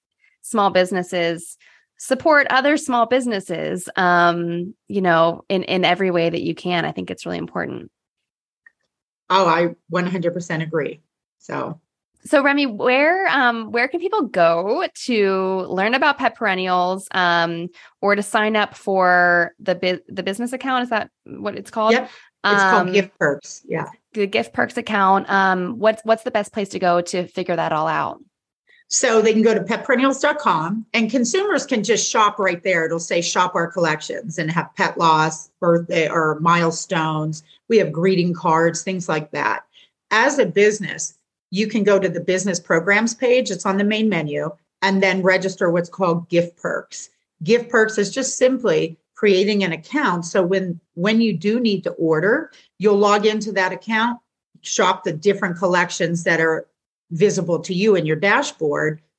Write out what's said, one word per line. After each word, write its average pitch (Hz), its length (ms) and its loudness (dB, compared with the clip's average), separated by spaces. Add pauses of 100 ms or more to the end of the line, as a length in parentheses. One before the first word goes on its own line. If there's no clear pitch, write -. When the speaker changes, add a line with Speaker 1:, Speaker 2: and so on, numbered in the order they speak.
(420)
Speaker 1:
small 202 280 0
businesses 180 840 -4 (420)
support 285 500 2
other 277 280 2
small 240 300 0
businesses, 190 880 -4
um, 175 800 2 (140)
you 202 120 -2
know, 170 480 2
in, 190 160 0
in 185 200 0
every 185 260 2
way 170 180 0
that 165 140 -4
you 165 120 -4
can. 175 300 -4
I 156 80 -6
think 185 180 -10
it's 180 140 -12
really 175 140 -6
important. 170 520 -10 (1400)
Speaker 2:
Oh, 190 160 4
I 170 280 2 (140)
one 175 180 -2
hundred 175 280 -2
percent 170 280 -6
agree. 156 380 -6 (380)
So. 135 420 -10 (440)
Speaker 1:
So 294 180 2
Remy, 285 240 2
where, 285 640 0
um, 233 420 0
where 233 160 0
can 330 140 -8
people 381 220 -2
go 190 600 0 (200)
to 190 640 0
learn 196 260 0
about 277 240 2
Pet 262 160 0
Perennials, 185 800 0
um, 170 560 0 (340)
or 202 140 2
to 208 60 -2
sign 214 340 0
up 208 180 0
for 180 840 2
the 180 160 -2
bu-, 180 320 -2
the 185 160 -10
business 226 280 -4
account? 262 300 -4
Is 247 80 -8
that 220 180 -4 (160)
what 202 320 -10
it's - 140 -14
called? 220 220 2
Speaker 2:
Yep. 254 180 0 (340)
It's 202 180 4
called 185 260 4
Speaker 1:
Um, 180 40 -2
Speaker 2:
Gift 196 260 0
Perks. - 500 -4
Yeah. - 180 -6 (260)
Speaker 1:
the 202 140 -2
Gift 214 280 -4
Perks 240 220 -2
account. 196 540 2
Um, 190 480 0
what's, 220 260 0
what's 226 200 0
the 240 80 -4
best 202 200 -4
place 196 180 -6
to 185 100 -8
go 175 200 4
to 175 280 -4
figure 180 260 -4
that 165 180 -2
all 156 140 0
out? 151 340 -4 (680)
Speaker 2:
So 226 340 2
they 220 100 4
can 220 100 4
go 226 120 4
to 196 80 0
pet 214 220 -4
perennials 269 360 2
dot 294 180 0
com, 185 460 -2 (100)
and 220 160 0
consumers 285 560 0
can 226 180 -2
just 214 240 0
shop 208 300 2
right 180 240 -2
there. 170 240 0
It'll 165 140 -4
say 175 200 -2
shop 180 360 0
our 170 140 0
collections 160 680 -4
and 160 120 -4
have 165 260 -4
pet 165 200 -2
loss, 160 520 2 (120)
birthday, 170 480 2
or 156 320 0
milestones. 160 1000 0 (260)
We 226 100 4
have 160 140 2
greeting 175 400 2
cards, 165 500 0
things 185 260 -6
like 156 240 -4
that. 147 320 -4 (480)
As 262 260 2
a 226 80 2
business, 202 680 0 (360)
you 202 160 -2
can 214 160 -2
go 196 160 4
to 190 100 0
the 175 120 -6
business 185 400 -2
programs 202 520 0
page. 254 380 0
It's 185 160 -8
on 190 100 2
the 202 80 0
main 214 240 0
menu, 151 420 -2 (320)
and 196 200 2
then 190 180 2
register 185 480 2
what's 170 200 0
called 170 400 -2
Gift 170 280 0
Perks. - 540 -10 (320)
Gift 233 260 2
Perks 220 300 2
is 196 160 -2
just 262 240 -4
simply 196 580 0 (200)
creating 202 480 2
an 175 80 -2
account. 175 540 -4
So 190 180 0
when, 180 340 -2 (160)
when 214 260 0
you 226 120 2
do 202 260 -2
need 208 260 0
to - 80 -4
order, 175 600 0 (260)
you'll 202 200 2
log 208 280 4
into 214 260 0
that 185 200 0
account, 226 480 -4 (400)
shop - 420 0
the 175 100 -4
different 190 460 -2
collections 180 640 0
that 165 160 2
are 160 260 0 (460)
visible 170 480 0
to 190 120 -8
you 202 220 2
in 165 100 2
your 156 120 0
dashboard, 156 840 0 (180)